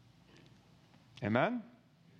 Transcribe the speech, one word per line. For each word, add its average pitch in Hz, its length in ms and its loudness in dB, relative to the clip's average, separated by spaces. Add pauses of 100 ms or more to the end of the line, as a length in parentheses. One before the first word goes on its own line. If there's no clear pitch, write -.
(1200)
Amen? 165 400 2 (580)